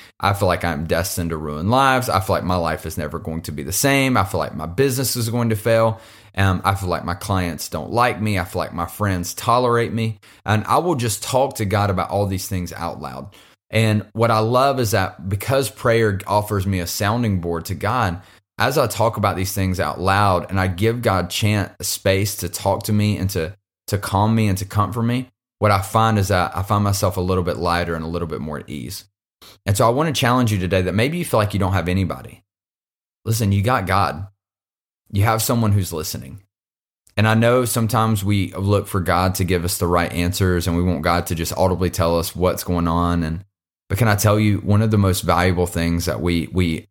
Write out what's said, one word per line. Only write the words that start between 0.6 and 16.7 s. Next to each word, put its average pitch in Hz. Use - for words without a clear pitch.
I'm 80
destined 85
to 82
ruin 78
lives. 131
I -
feel 95
like 78
my 90
life 80
is 80
never 76
going 80
to -
be 73
the 67
same. 135
I 95
feel 92
like -
my 78
business 127
is 117
going 117
to 110
fail. 113
Um, 95
I 98
feel 92
like 85
my 85
clients 90
don't 76
like 117
me. 107
I 87
feel 90
like 80
my 85
friends 92
tolerate 120
me." 113
And 104
I 123
will 165
just 117
talk 131
to 110
God 101
about 92
all 101
these 95
things 90
out -
loud. 67
And 110
what 117
I 110
love 127
is 110
that 95
because 120
prayer 113
offers 101
me 95